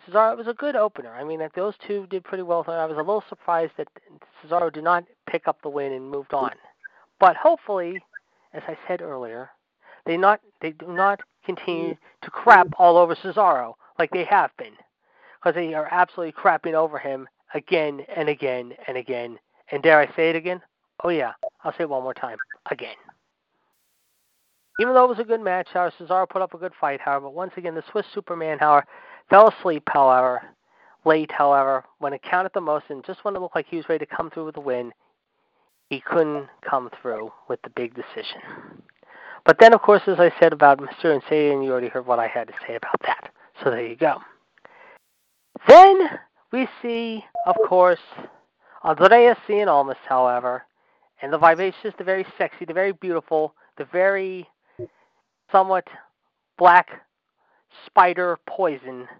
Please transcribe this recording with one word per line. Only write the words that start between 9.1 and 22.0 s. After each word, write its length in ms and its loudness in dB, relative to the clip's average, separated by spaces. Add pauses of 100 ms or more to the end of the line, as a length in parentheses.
they 100 -4
not, 240 0 (200)
they 100 -10
do 160 -20
not 360 -4 (220)
continue 520 -8 (260)
to 80 -20
crap 380 4 (100)
all 180 6
over 200 2
Cesaro 580 -2 (240)
like 140 -4
they 120 -4
have 340 0
been, 180 -18 (640)
'cause 160 -2
they 180 -6
are 160 -6
absolutely 420 -2
crapping 440 -2
over 220 -2
him 300 -10 (240)
again 640 -4
and 140 -4
again 480 -8 (100)
and 100 -10
again. 440 -10 (320)
And 100 -8
dare 160 6
I 160 2
say 160 0
it 60 -4
again? 260 -8 (400)
Oh, 60 -4
yeah. 240 -4 (320)
I'll 80 -6
say 100 -8
it 80 -8
one 140 -6